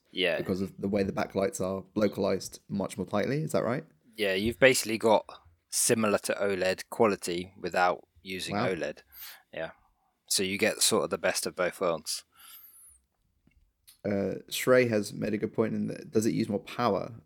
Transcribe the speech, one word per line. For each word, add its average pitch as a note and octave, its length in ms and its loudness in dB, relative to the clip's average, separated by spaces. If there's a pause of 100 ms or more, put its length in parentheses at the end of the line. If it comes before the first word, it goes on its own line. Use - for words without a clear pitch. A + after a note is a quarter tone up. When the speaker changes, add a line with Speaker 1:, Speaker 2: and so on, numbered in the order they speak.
(120)
Speaker 1:
Yeah. F2 260 0
Speaker 2:
because F#2 220 -2
of F#2+ 200 -4
the G2+ 80 -2
way G2+ 160 2
the G2 80 -2
backlights - 500 -2
are F#2+ 220 -4 (100)
localized G2 760 -2
much G2+ 300 -6
more F#2+ 80 -4
tightly. A2+ 380 -2
Is D#3 80 -6
that G2 120 2
right? C3 220 -4 (320)
Speaker 1:
Yeah, G2+ 160 0
you've G#2+ 260 -2
basically B2 380 4
got G#2+ 280 4 (440)
similar G#2+ 500 2
to - 140 -4
oled F#2+ 560 -2
quality F2+ 680 0
without F2+ 400 0 (240)
using F#2+ 320 -6
Speaker 2:
Wow. G#2+ 140 0
Speaker 1:
oled. D2+ 340 -6 (500)
Yeah. D#2+ 160 -8 (580)
So - 140 0
you F#2+ 160 -2
get F#2+ 240 2
sort G2+ 220 4
of D#2 80 -2
the F#2+ 80 -2
best F#2 260 -2
of F2 100 -8
both F2 240 -2
worlds. E2 440 -2 (1800)
Speaker 2:
Uh, G2 300 -2 (160)
Shrey B2+ 380 4
has G#2+ 240 0
made G#2+ 200 -4
a G#2+ 40 0
good G#2+ 160 -4
point A2 200 0
in G#2 140 -2
that, - 240 -10
does A2 140 2
it A2 80 2
use A#2 160 0
more G2+ 100 0
power? G#2+ 540 -2 (120)